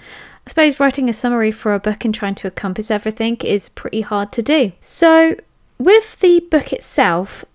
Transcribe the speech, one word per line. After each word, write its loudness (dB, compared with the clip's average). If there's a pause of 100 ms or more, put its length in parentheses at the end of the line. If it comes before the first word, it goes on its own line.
(460)
I -18
suppose 2
writing 0
a -2
summary -2
for -4
a -2
book -4
and -2
trying -6
to -8
encompass -6
everything -4
is -4
pretty -8
hard -6
to -4
do. 2 (100)
So 4 (420)
with 2
the 4
book -2
itself, -2